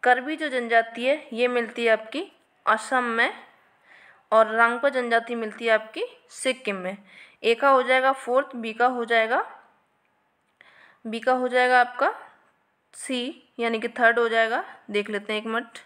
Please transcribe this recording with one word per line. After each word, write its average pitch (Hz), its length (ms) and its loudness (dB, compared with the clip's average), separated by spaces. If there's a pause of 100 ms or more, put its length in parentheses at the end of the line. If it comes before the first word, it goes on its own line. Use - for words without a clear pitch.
करबी 254 340 2
जो 311 140 -6
जनजाति 233 560 0
है 294 260 -2
ये 240 160 0
मिलती 240 360 -2
है 226 80 4
आपकी 220 380 -4 (360)
असम 247 380 0
में। 233 260 0 (1000)
और 220 140 6
रांगपा 233 420 2
जनजाति 240 460 -2
मिलती 226 320 -6
है 226 60 2
आपकी 220 300 -2 (280)
सिक्किम 247 460 -4
में। 185 200 -8 (480)
ए 226 100 4
का 226 140 2
हो 269 140 6
जाएगा 262 300 2
फोर्थ, 269 440 -2
बी 226 160 -8
का 233 140 2
हो 247 180 -2
जाएगा, 226 340 2 (1700)
बी 226 160 -6
का 254 120 2
हो 254 160 0
जाएगा 247 320 4
आपका 262 320 0 (800)
सी, 254 640 -8
यानी 226 220 -2
कि 233 100 -6
थर्ड 233 280 4
हो 233 100 2
जाएगा। 226 340 0 (280)
देख 208 200 -2
लेते 208 220 -6
हैं 214 80 -2
एक 220 60 -12
मिनट 226 400 -6